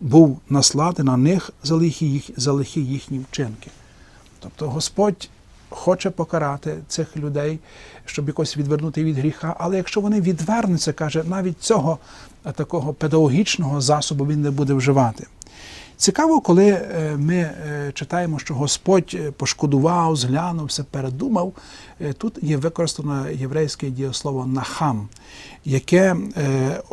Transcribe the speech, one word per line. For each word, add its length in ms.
був 380
наслати 540
на 140
них 340
за 120
лихі 300
їх-, 320
за 140
лихі 300
їхні 380
вчинки». 500
Тобто 300
Господь 600
хоче 400
покарати 680
цих 300
людей, 420
щоб 220
якось 300
відвернути 460
від 140
гріха, 420
але 180
якщо 240
вони 200
відвернуться, 720
каже, 340
навіть 360
цього, 340
е, 60
такого 420
педагогічного 880
засобу 460
він 140
не 100
буде 220
вживати. 540
Цікаво, 440
коли, 280
е, 480
ми, 180
е, 580
читаємо, 460
що 140
Господь, 600
е, 180
пошкодував, 840
зглянувся, 760
передумав, 640
е, 120
тут 280
є 160
використано 720
єврейське 600
дієслово 560
«нахам», 640
яке, 500
е, 440